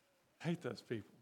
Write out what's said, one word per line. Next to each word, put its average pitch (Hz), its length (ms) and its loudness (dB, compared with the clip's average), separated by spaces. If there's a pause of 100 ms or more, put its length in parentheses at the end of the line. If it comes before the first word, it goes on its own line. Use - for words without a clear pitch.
(400)
I - 80 0
hate 170 140 2
those 127 260 -2
people, 110 340 -2